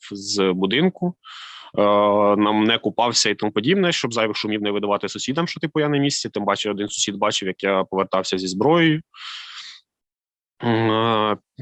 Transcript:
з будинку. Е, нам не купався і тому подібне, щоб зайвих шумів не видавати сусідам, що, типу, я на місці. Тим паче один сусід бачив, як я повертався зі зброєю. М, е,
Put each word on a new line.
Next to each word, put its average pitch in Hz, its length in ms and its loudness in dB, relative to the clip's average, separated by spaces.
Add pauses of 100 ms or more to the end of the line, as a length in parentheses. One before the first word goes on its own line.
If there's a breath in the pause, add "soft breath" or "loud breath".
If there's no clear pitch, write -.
(100)
з 98 420 0
будинку. 127 640 0 (640 loud breath)
Е, 98 40 2 (540)
нам 107 280 4
не 117 140 4
купався 113 520 0
і 101 40 0
тому 107 180 -2
подібне, 170 400 2
щоб 131 200 -4
зайвих 113 240 0
шумів 107 260 -4
не 104 80 0
видавати 101 380 -2
сусідам, 139 400 -4
що, - 120 -10
типу, 156 200 -2
я 147 80 2
на 147 100 0
місці. 139 300 0
Тим 107 160 -4
паче 98 260 0
один 101 180 -4
сусід - 280 -4
бачив, 98 320 -2
як 92 140 -6
я 98 220 2
повертався 95 540 -2
зі 92 80 -4
зброєю. 156 540 2 (1600 loud breath)
М, 113 260 2
е, 110 460 2 (260)